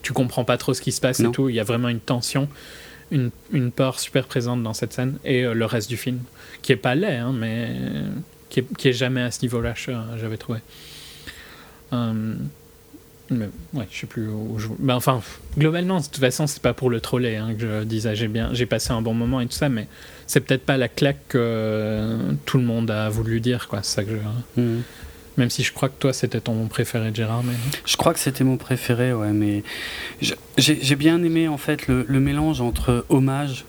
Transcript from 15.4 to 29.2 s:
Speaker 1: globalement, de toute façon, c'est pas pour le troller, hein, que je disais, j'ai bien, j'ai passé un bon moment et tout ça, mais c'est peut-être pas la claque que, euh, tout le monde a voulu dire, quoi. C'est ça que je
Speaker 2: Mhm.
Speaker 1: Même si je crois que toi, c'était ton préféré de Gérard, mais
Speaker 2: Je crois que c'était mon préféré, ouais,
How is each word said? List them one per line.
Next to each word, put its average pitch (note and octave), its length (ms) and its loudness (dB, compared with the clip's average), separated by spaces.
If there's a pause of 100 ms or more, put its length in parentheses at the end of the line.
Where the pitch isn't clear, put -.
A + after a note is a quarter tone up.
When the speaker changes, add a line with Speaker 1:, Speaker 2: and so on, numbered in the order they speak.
Speaker 1:
globalement, F3 420 2
de C#3+ 40 -4
toute - 140 -10
façon, C3+ 280 2
c'est - 160 -6
pas A#2+ 120 2
pour B2+ 160 0
le A#2 100 0
troller, B2 360 0
hein, A2 180 -2
que G#2+ 60 -6
je G#2+ 240 -2
disais, A2 300 0
j'ai A2 140 0
bien, A#2 240 0
j'ai A#2+ 140 0
passé - 260 0
un A2+ 100 0
bon A2+ 120 0
moment A#2+ 260 2
et A#2+ 60 0
tout A#2+ 60 -6
ça, D3+ 160 0
mais A2+ 180 -2 (400)
c'est - 140 4
peut-être - 260 0
pas C#3 100 4
la B2 120 2
claque C#3+ 400 0
que, C3 100 2
euh, A2 960 0 (120)
tout - 140 2
le B2 60 4
monde A#2 260 2
a G#2+ 180 0
voulu A2+ 320 0
dire, B2 280 0
quoi. G#2 140 -4
C'est - 140 -4
ça G2+ 80 0
que G#2 60 -4 (460)
je B2 40 4
Speaker 2:
Mhm. A#2 220 2 (560)
Speaker 1:
Même A#2+ 100 4
si - 140 -2
je - 100 0
crois - 160 0
que - 100 -8
toi, C3+ 140 2
c'était A#2+ 280 -2
ton A2+ 260 0
préféré A2 440 -2
de G#2 60 -4
Gérard, A2+ 260 0
mais B2 120 -2 (320)
Speaker 2:
Je - 100 2
crois E3+ 160 6
que - 80 -2
c'était C3+ 240 0
mon C3 140 4
préféré, B2 560 2
ouais, G#2 180 0